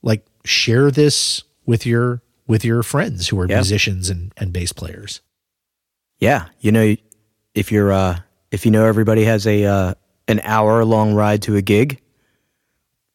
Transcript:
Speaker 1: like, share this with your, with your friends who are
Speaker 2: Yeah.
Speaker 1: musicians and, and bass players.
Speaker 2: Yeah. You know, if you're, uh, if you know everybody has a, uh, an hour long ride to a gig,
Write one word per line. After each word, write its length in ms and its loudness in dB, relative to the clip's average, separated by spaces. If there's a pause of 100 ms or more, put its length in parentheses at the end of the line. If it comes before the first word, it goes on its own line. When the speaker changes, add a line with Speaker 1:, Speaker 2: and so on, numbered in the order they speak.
Speaker 1:
like, 220 -2 (180)
share 480 2
this 520 0 (240)
with 180 0
your, 380 0 (240)
with 180 0
your 180 0
friends 460 -4
who 120 -2
are 60 -2
Speaker 2:
Yeah. 100 0
Speaker 1:
musicians 520 -2
and, 300 -8
and 160 -6
bass 180 -6
players. 480 -16 (1000)
Speaker 2:
Yeah. 280 0 (140)
You 120 2
know, 240 4 (580)
if 160 -4
you're, 220 2
uh, 280 0 (300)
if 140 -8
you 80 4
know 140 4
everybody 380 2
has 220 0
a, 200 2
uh, 280 0 (340)
an 160 -2
hour 420 2
long 260 2
ride 300 0
to 140 -2
a 60 2
gig, 380 0 (1120)